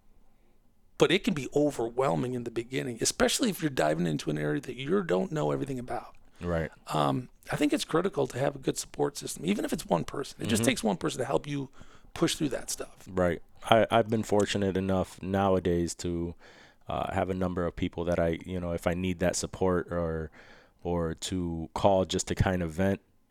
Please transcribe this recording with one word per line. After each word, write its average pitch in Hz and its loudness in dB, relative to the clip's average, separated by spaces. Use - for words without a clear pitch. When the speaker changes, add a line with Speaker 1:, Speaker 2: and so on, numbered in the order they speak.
Speaker 1:
But 147 6
it 185 2
can 196 2
be 135 -4
overwhelming 135 0
in 120 -4
the 117 -8
beginning, 117 -4
especially 233 2
if 170 -4
you're 151 0
diving 156 2
into 156 -2
an 151 -2
area 151 -2
that 123 -10
you 160 -2
don't 180 0
know 151 0
everything 135 -2
about. 120 -8
Speaker 2:
Right. 82 0
Speaker 1:
Um, 135 2
I 135 -2
think 294 2
it's - 0
critical 156 0
to 127 -6
have 143 0
a 135 -12
good 139 -2
support - -2
system, - -8
even 202 2
if - -4
it's - -4
one - 2
person. - -6
It 104 -2
just 113 4
Speaker 2:
Mm-hmm. 120 2
Speaker 1:
takes 123 0
one 214 2
person 156 -2
to 120 -2
help 147 -2
you 139 -6
push - 0
through 143 -2
that 95 -6
stuff. - -10
Speaker 2:
Right. 90 2
I, 113 6
I've 113 4
been 113 0
fortunate 101 2
enough 95 0
nowadays 92 2
to, 85 -4
uh, - -4
have 92 0
a 92 -2
number 90 -2
of 82 -6
people 87 -4
that 85 2
I, 85 2
you 92 -6
know, 87 -4
if 85 -4
I 87 2
need 90 -2
that 87 2
support - 0
or, 82 -2
or 85 -2
to 85 -4
call 95 6
just 87 -2
to 87 -2
kind 92 4
of 80 -2
vent, 95 2